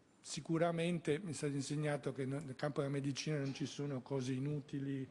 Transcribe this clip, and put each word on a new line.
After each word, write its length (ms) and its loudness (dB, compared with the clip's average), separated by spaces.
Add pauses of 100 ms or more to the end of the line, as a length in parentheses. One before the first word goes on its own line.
(200)
sicuramente 960 2
mi 140 -4
è 20 -4
stato 200 0
insegnato 580 0
che 120 -2
no-, 160 0
nel 160 -8
campo 240 0
della 120 0
medicina 460 0
non 140 0
ci 140 -2
sono 340 -4
cose 320 -2
inutili, 800 -2